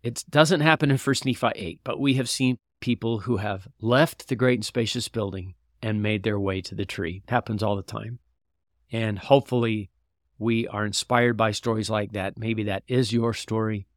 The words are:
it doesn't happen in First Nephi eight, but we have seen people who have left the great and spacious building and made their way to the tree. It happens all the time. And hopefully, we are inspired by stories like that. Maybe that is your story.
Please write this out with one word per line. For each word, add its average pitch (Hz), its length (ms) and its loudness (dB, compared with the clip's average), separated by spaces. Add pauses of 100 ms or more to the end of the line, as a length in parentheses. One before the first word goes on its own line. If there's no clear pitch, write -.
it 120 260 -6
doesn't 151 320 6
happen 151 300 6
in 135 60 6
First - 280 0
Nephi 123 300 0
eight, - 300 -8
but - 160 -6
we 139 140 4
have 127 160 0
seen 127 280 2 (220)
people 117 400 -2
who 117 180 -2
have 98 300 -6 (100)
left 127 500 0
the 131 80 -2
great 127 220 2
and 107 60 -6
spacious 113 440 -4
building 95 460 -8 (260)
and 107 220 -2
made 107 200 0
their 104 180 0
way 95 220 -2
to - 120 -12
the 98 100 -4
tree. 92 400 -8
It - 60 -14
happens 117 320 0
all 104 140 0
the 98 60 -6
time. 107 360 -12 (720)
And 110 280 -4
hopefully, 117 720 2 (480)
we 113 300 0
are 104 160 -4
inspired 120 520 2
by 110 160 2
stories 110 380 -2
like 104 220 -2
that. 98 260 -6
Maybe 110 260 -2
that 101 240 -4
is 123 240 2
your 117 220 2
story. 110 520 -4 (100)